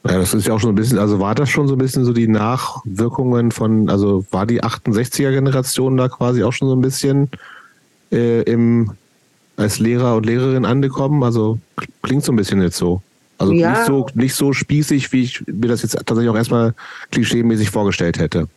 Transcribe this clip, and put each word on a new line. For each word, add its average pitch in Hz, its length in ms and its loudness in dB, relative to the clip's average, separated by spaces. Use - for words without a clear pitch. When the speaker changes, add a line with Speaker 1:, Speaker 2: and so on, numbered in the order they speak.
Speaker 1:
Ja, 92 120 2
das 90 160 0
ist 104 120 0
ja 113 80 0
auch 104 60 0
schon 117 100 2
ein 101 60 2
bisschen, 113 220 2
also 104 220 2
war 101 140 0
das 143 160 0
schon 143 180 2
so 139 60 2
ein 131 40 0
bisschen 131 260 0
so 120 80 2
die 117 160 2
Nachwirkungen 117 1200 -2
von, 110 400 0
also 98 400 2
war 95 160 -2
die 120 160 0
achtundsechziger 123 680 -2
Generation 131 680 0
da 127 120 2
quasi 123 340 0
auch 120 100 0
schon 135 160 -2
so 131 60 2
ein 127 60 2
bisschen, 135 480 0
äh, 117 300 2
im, 117 500 2
als 104 240 -2
Lehrer 120 360 2
und 110 80 0
Lehrerin 127 400 0
angekommen? 139 600 0
Also 117 340 0
kl-, - 120 -10
klingt 131 220 -2
so 143 80 0
ein 117 40 2
bisschen 98 260 0
jetzt 87 140 0
so. 90 260 -2
Also 95 140 2
Speaker 2:
Ja. 170 200 4
Speaker 1:
nicht 233 120 0
so, 139 300 0
nicht 127 200 0
so 139 180 0
spießig, 147 600 0
wie 127 120 2
ich - 220 -8
mir 113 220 -4
das 117 140 0
jetzt 107 100 -4
tatsächlich 117 360 -2
auch 107 80 0
erstmal 117 380 0
klischeemäßig 113 600 0
vorgestellt 92 480 -2
hätte. 90 380 -2